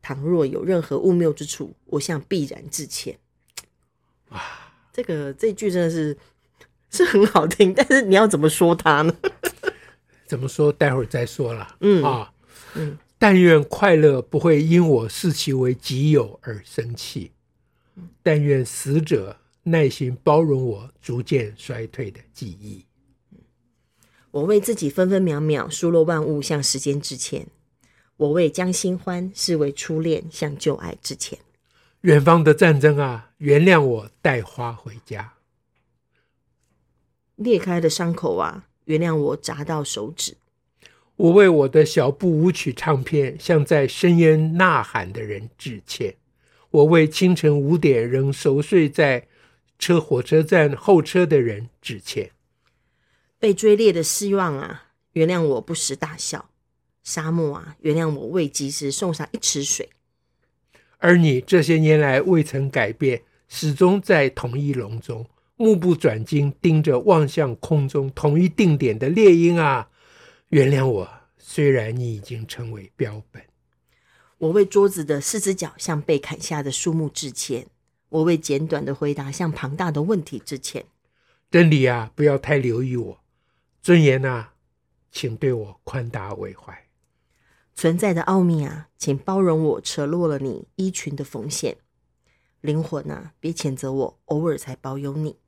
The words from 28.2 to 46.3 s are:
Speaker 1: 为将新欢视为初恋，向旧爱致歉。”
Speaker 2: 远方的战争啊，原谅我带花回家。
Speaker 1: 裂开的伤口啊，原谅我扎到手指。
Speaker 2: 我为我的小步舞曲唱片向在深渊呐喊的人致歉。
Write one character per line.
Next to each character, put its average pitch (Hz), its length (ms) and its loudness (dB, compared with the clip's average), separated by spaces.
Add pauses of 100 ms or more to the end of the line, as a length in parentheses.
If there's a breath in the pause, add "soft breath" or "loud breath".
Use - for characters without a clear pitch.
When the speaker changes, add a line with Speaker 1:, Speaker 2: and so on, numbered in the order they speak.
Speaker 1:
为 165 160 2
将 180 240 -2
新 180 240 -2
欢 180 380 -8
视 - 220 -4
为 143 160 -2
初 156 280 -6
恋， 160 300 -2
向 151 260 -8
旧 147 200 -2
爱 85 260 -14
致 - 140 -10
歉。” - 240 -12 (640)
Speaker 2:
远 151 200 6
方 165 220 6
的 151 100 6
战 156 280 4
争 147 160 4
啊， 127 400 -4
原 147 260 4
谅 180 160 8
我 117 300 -2 (120)
带 131 200 0
花 117 320 -10
回 110 320 -20
家。 107 300 -16 (2000)
Speaker 1:
裂 220 200 0
开 175 220 -2
的 160 100 2
伤 170 240 -2
口 123 220 -4
啊， 87 300 -6 (180)
原 156 160 -2
谅 165 160 0
我 147 220 -2
扎 - 260 -10
到 156 180 -6
手 117 320 -10
指。 - 220 -10 (800 soft breath)
Speaker 2:
我 165 160 4
为 196 160 8
我 151 180 6
的 151 200 4
小 143 260 0
步 180 180 -2
舞 165 220 2
曲 - 220 -6
唱 139 280 -2
片 139 380 -2
向 156 240 2
在 139 240 2
深 175 300 2
渊 160 400 4
呐 170 260 2
喊 98 300 -8
的 117 80 -10
人 104 360 -10
致 110 280 -14
歉。 - 300 -8 (560)